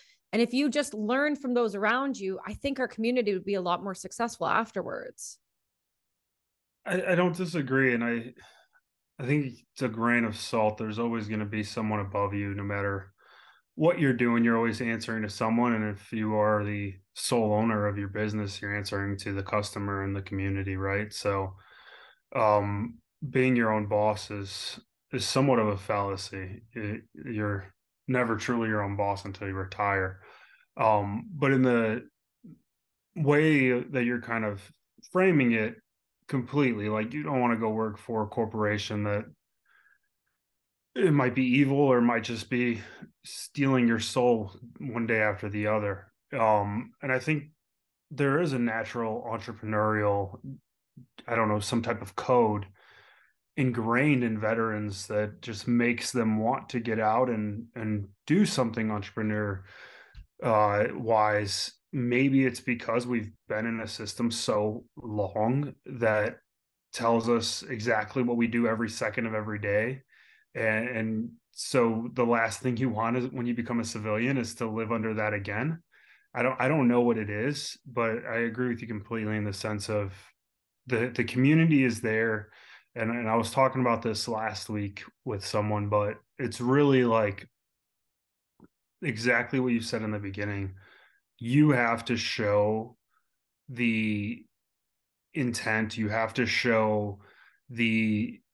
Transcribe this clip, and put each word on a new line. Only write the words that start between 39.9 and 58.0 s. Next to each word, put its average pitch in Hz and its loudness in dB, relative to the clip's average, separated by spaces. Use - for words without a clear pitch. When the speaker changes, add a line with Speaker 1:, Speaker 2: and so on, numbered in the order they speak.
Speaker 2:
it 185 4
might 127 4
be 131 2
evil 135 4
or 131 6
might 120 4
just 117 -8
be 123 0
stealing 135 0
your 113 4
soul 117 2
one 117 -4
day 110 2
after 104 0
the 104 -2
other. 104 -2
Um, 107 2
and 135 -2
I 131 2
think 147 -2
there 143 2
is 156 0
a 127 0
natural 113 -4
entrepreneurial, 107 0
I 120 -2
don't 113 4
know, 107 2
some 117 0
type 117 -4
of 104 -14
code 110 2
ingrained 123 2
in 110 -2
veterans 107 -2
that 107 -2
just 113 -8
makes 120 2
them 110 0
want 120 -2
to 123 -4
get 113 -2
out 113 2
and, 107 -4
and 107 -4